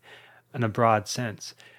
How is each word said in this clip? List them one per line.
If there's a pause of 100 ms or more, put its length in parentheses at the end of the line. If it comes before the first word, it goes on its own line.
(540)
in
a
broad
sense. (240)